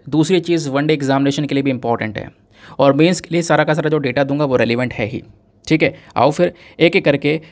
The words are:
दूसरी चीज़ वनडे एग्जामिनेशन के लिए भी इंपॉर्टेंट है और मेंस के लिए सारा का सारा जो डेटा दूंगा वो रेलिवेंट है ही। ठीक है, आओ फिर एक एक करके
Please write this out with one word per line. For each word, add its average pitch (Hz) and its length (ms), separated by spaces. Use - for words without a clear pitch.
दूसरी 156 300
चीज़ 165 300
वनडे 143 240
एग्जामिनेशन 139 520
के 139 100
लिए 139 80
भी 139 80
इंपॉर्टेंट 117 460
है - 120
और 139 140
मेंस 165 280
के - 100
लिए 170 100
सारा 156 220
का 151 100
सारा 156 160
जो 156 100
डेटा 139 240
दूंगा 143 220
वो 135 100
रेलिवेंट 120 380
है 110 140
ही। 120 140
ठीक 156 160
है, 143 100
आओ 127 140
फिर 175 220
एक 170 160
एक 196 100
करके 147 340